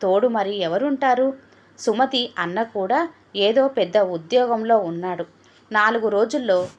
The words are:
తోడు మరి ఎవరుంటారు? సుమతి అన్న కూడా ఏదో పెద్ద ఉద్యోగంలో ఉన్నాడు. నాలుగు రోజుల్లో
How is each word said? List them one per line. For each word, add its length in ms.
తోడు 260
మరి 280
ఎవరుంటారు? 800
సుమతి 600
అన్న 240
కూడా 460
ఏదో 320
పెద్ద 300
ఉద్యోగంలో 800
ఉన్నాడు. 460
నాలుగు 360
రోజుల్లో 600